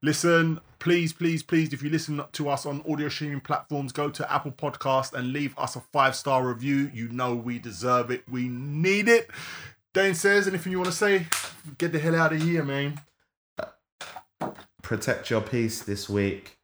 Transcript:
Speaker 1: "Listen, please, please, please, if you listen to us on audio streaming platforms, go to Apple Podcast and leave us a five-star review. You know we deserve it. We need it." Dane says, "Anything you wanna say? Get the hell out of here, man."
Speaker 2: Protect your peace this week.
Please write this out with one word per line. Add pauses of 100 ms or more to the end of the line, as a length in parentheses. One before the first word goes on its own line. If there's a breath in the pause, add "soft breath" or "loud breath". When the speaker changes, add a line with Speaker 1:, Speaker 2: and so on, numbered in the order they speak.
Speaker 1:
"Listen, (180)
please,
please,
please,
if
you
listen (100)
to
us
on
audio
streaming
platforms,
go
to
Apple
Podcast
and
leave
us
a
five-star
review.
You
know
we
deserve
it.
We
need
it." (680 loud breath)
Dane
says,
"Anything
you
wanna
say? (500)
Get
the
hell
out
of
here,
man." (1800)
Speaker 2:
Protect
your
peace
this
week.